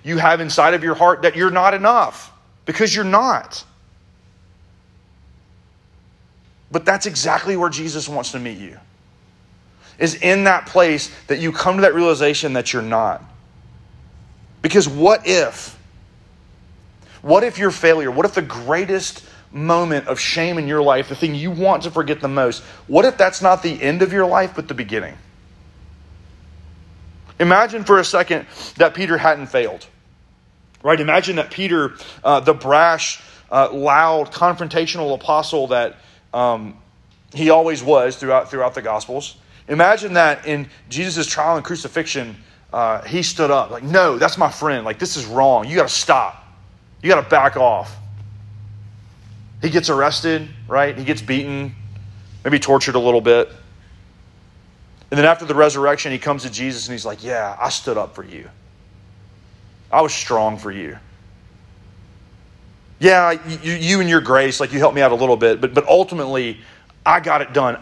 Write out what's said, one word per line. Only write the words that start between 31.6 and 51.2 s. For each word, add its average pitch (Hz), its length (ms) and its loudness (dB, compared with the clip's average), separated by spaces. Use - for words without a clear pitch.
uh, 139 160 4
the 151 140 2
brash, 147 680 2
uh, 135 200 2
loud, 147 600 2
confrontational 170 800 -2
apostle 151 540 -2
that, 120 300 -2
um, 113 440 -4
he 156 160 0
always 160 340 4
was 131 320 2
throughout, 131 340 0
throughout 127 260 -4
the 131 60 -10
Gospels. 110 540 -8
Imagine 190 460 0
that 160 320 2
in 143 240 -6
Jesus' 165 360 -6
trial 160 300 -2
and 151 100 -8
crucifixion, 143 720 -8
uh, 110 320 -2
he 170 200 -6
stood 156 280 -2
up, 127 200 0
like, 120 120 -12
"No, 160 340 2
that's 160 200 0
my 175 120 2
friend. 143 360 -4
Like, 110 140 -6
this 175 180 -6
is 131 80 -10
wrong. 120 420 2
You 151 80 -6
gotta 156 140 2
stop. 120 560 0
You 160 80 -4
gotta 151 180 4
back 139 300 4
off." 120 380 0
He 175 80 -2
gets 170 200 0
arrested, 156 580 0
right? 143 300 0
He 135 60 -10
gets 131 180 -4